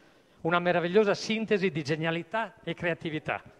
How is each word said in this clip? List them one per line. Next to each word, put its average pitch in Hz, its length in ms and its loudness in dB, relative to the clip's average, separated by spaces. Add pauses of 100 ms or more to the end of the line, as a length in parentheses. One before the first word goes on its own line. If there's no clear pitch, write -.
(440)
Una 170 180 2
meravigliosa 175 520 4
sintesi 208 580 0
di 156 120 -4
genialità 165 800 -2
e 165 100 -6
creatività. 160 720 -4 (180)